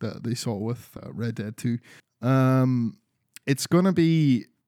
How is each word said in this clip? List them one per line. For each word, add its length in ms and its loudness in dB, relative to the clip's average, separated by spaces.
that 220 -8
they 120 -4
saw 220 -4
with, 460 -8
uh, 100 -16
Red 220 -6
Dead 240 -10
two. 220 -2
Um, 720 2
it's 200 -2
gonna 260 4
be, 540 2